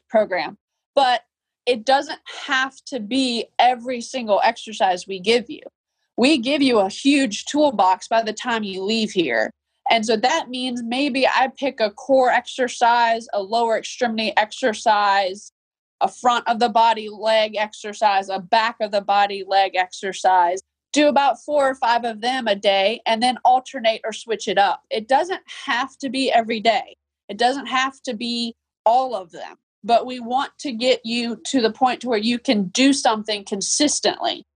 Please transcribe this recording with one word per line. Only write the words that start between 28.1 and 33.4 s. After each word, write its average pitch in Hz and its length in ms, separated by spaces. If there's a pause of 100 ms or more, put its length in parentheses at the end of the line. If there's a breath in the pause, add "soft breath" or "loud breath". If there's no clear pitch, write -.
be 233 420 (300)
all 247 280
of 190 180
them, 107 260 (260)
but 226 220
we 254 160
want 247 380
to 294 120
get 247 340
you 233 300 (120)
to 269 140
the 220 100
point 254 300
to 240 60
where 254 100
you 240 220
can 208 300
do 269 240
something 214 500